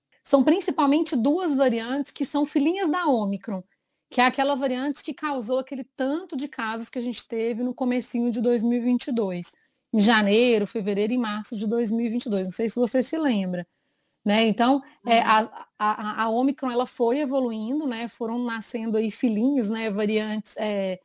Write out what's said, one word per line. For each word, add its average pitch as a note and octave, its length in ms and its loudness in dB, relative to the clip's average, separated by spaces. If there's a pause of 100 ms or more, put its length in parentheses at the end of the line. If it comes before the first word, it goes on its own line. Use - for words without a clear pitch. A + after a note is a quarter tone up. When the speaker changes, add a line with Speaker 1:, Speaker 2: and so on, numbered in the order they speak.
(220)
Speaker 1:
são C4+ 220 4
principalmente D#4 720 2
duas D4 400 0
variantes B3+ 560 0
que - 140 -6
são D4 200 -2
filhinhas D#4+ 440 0
da F4+ 160 0
Ômicron, G3+ 580 -2 (460)
que - 100 0
é B3 60 6
aquela C4+ 280 0
variante C4+ 480 -2
que D4+ 120 -8
causou C4 460 -4
aquele C4 260 -8 (100)
tanto D4+ 400 -4
de C#4 140 -6
casos A3+ 400 -6
que C4 100 -6
a - 20 -2
gente A#3+ 240 -6
teve A3+ 380 -2
no B3 100 -2
comecinho B3 560 -2
de A#3 120 -2
dois A#3+ 200 2
mil A#3+ 180 2
e - 20 -2
vinte B3 260 2
e C#4+ 60 -2
dois, F#3 400 -4 (400)
em A3 80 4
janeiro, G#3+ 640 6
fevereiro G#3 460 -2
e B3+ 40 0
março G#3+ 380 -4
de G#3 100 -4
dois A#3 240 0
mil A#3 160 0
e A#3 40 -2
vinte A#3+ 160 -4
e B3+ 40 -6
dois. F#3+ 180 0
Não F3+ 60 -6
sei A3+ 140 -2
se G#3 80 -6
você B3 260 2
se D#4+ 160 -4
lembra, G3 480 -2 (600)
né? G#3+ 200 4
Então, A#3 380 2 (220)
é, A#3 140 4
Speaker 2:
Uhum. A3+ 60 2
Speaker 1:
a, A3 420 2 (120)
a, G#3+ 120 2 (280)
a, G#3+ 40 0
a A3+ 60 0
Ômicron, B3+ 400 0
ela A#3+ 160 0
foi A#3+ 340 0
evoluindo, B3+ 680 -2
né? A#3 220 -4
Foram A#3+ 340 -4
nascendo A3+ 540 -4
aí A3 120 0
filhinhos, A#3 600 0
né? A3+ 200 -2
Variantes... G#3+ 680 -2
é, G3 480 -2